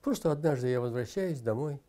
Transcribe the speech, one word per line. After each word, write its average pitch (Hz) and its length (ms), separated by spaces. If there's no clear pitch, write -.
Просто 214 300
однажды 147 360
я 123 120
возвращаюсь 123 600
домой 131 480